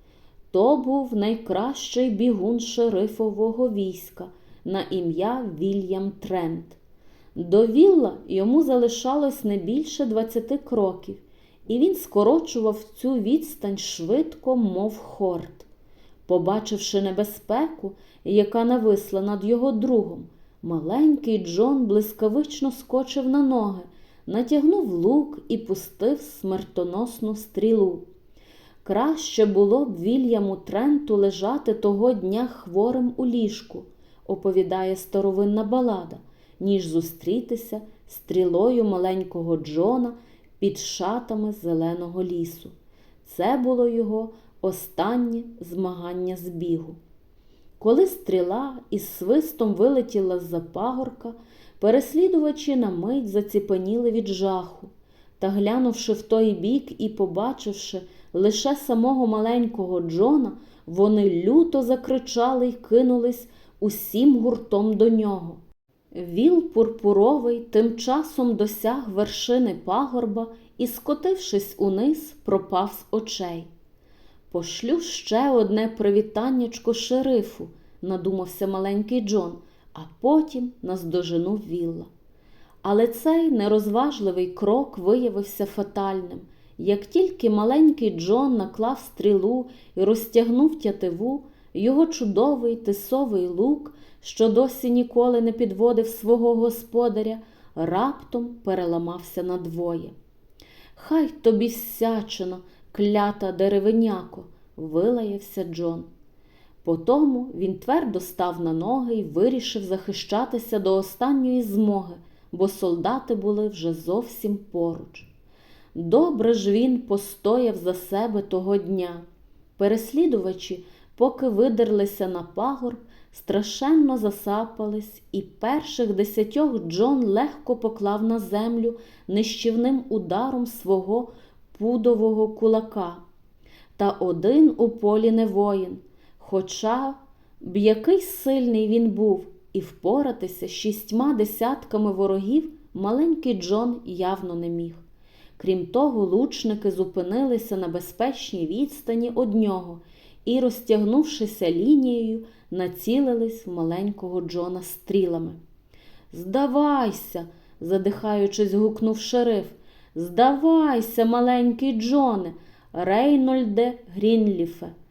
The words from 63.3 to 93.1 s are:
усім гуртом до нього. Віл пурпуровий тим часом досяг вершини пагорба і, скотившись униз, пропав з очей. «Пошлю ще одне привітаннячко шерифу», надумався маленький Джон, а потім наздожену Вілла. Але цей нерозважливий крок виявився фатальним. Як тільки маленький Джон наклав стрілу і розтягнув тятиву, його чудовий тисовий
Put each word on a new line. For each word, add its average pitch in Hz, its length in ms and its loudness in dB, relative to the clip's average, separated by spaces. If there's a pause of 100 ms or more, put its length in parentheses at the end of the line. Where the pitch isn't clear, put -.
усім 233 600 4
гуртом 214 580 0
до 226 120 6
нього. 202 460 0 (600)
Віл 220 540 2
пурпуровий 226 920 4
тим 233 360 2
часом 254 600 0
досяг 214 540 -2
вершини 208 640 0 (100)
пагорба 226 640 -2 (300)
і, 247 100 -2
скотившись - 920 -4
униз, 208 560 0 (100)
пропав 196 480 -2
з - 240 -10
очей. 175 520 -8 (840)
«Пошлю 233 480 -4
ще 262 500 -2
одне 220 380 2 (100)
привітаннячко 226 960 0
шерифу», 247 760 -2 (340)
надумався 185 680 -4
маленький 202 540 -2
Джон, 196 320 -2 (400)
а 156 60 -16 (200)
потім 269 520 0 (100)
наздожену 175 720 -4
Вілла. 170 500 -6 (760)
Але 208 260 4
цей 311 440 2
нерозважливий 208 960 0
крок 214 500 0
виявився 202 680 0
фатальним. 196 720 -6 (380)
Як 202 280 0
тільки 349 440 2
маленький 226 680 4
Джон 233 380 2
наклав 214 420 -2
стрілу 208 640 0 (300)
і 185 80 0
розтягнув 233 760 2
тятиву, 202 640 -4 (300)
його 269 320 2
чудовий 240 720 0
тисовий 208 720 -2